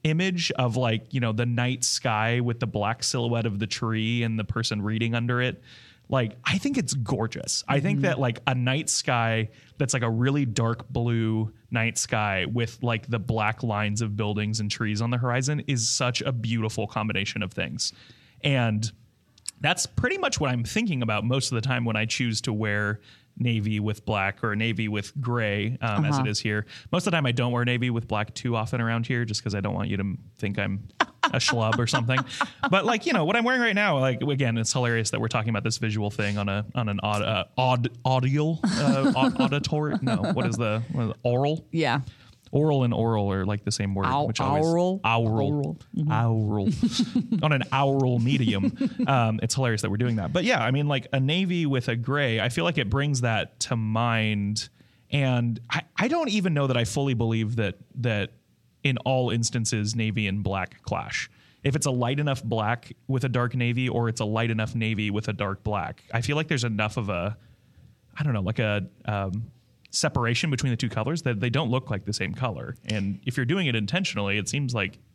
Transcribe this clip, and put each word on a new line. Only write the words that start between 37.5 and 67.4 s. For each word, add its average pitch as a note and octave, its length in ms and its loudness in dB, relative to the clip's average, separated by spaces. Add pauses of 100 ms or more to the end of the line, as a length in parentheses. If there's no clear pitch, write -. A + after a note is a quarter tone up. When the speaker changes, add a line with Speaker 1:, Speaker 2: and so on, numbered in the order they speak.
Speaker 1:
aud-, B2+ 340 2 (140)
audio, C3+ 600 2
uh, G#3+ 520 2
au-, C4 200 4
Speaker 2:
<laughs> - 80 -2
Speaker 1:
auditory, D3+ 580 0
no, A3 160 2 (160)
what B2+ 120 0
is A2+ 120 0
the, A2+ 340 0
what B2 140 0
is G#2+ 60 -2
it? - 120 -6
Oral? C#3 480 0
Speaker 2:
Yeah. C#3+ 300 2 (500)
Speaker 1:
Oral C#3+ 320 4
and A#2 120 2
oral A2 360 2
are, F#2+ 140 0
like, G2+ 180 -2
the G2+ 80 -2
same G2 220 -2
word, F#2+ 140 0
Speaker 2:
Ow-, C#3 180 2
Speaker 1:
which A2+ 160 -2
always D3 240 2
Speaker 2:
aural? F3+ 380 2
Speaker 1:
Aural. A#2 480 4
Speaker 2:
Aural. D3 260 -2 (180)
Mm-hmm. D3+ 160 2
Speaker 1:
Aural. A2+ 1300 2
<laughs> C#3+ 40 0
On D#3 80 4
an C3+ 200 2
aural C3+ 480 4
medium. A2+ 560 2 (160)
Speaker 2:
<laughs> - 160 -2
Speaker 1:
Um, A#2 340 2
it's - 140 -2
hilarious A#2+ 280 0
that G2+ 80 0
we're G2+ 60 0
doing A#2 200 0
that. F#2+ 160 -2
But F#3 100 2
yeah, G#3 200 2
I A#2+ 80 2
mean, D3 160 2
like, C#3 260 0
a C3+ 60 2
navy E3+ 480 2
with C3 220 0
a A#2 60 0
gray, A#2+ 440 0
I A2+ 100 2
feel E3 140 0
like E3+ 160 2
it G2+ 100 -2
brings C#3 320 2
that A2+ 400 0
to - 140 -2
mind. A2 960 0 (420)
And A#2+ 480 2 (100)
I, E3+ 120 -2 (140)
I A3 120 0
don't D#4+ 220 0
even F#3+ 240 2
know C#3 140 2
that B2+ 100 2
I A#2 80 2
fully C#3 280 0
believe A2+ 440 0
that, G2+ 180 0 (200)
that A2+ 360 -2 (520)
in C3+ 160 2
all B2+ 300 0
instances, A2 680 -2
navy G#2+ 320 0
and G2 160 -2
black F#2+ 400 -4
clash. - 460 -6 (340)
If C#3 120 2
it's D3 100 0
a C#3 60 2
light B2 280 0
enough C#3+ 240 0
black A2+ 500 -2 (140)
with C3 180 2
a C3 40 0
dark B2 260 2
navy A#2+ 340 0
or A#2 200 0
it's A2 120 -4
a A2 40 0
light A2+ 260 0
enough A2 240 -2
navy A2 360 0
with G#2 160 -2
a G#2+ 60 -2
dark G2 300 -4
black, G2+ 400 -4 (100)
I A#2 80 0
feel C#3+ 140 0
like D#3 120 -2
there's C3 160 0
enough G#2+ 340 0
of G#2 120 -2
a, F#2+ 280 -2 (800)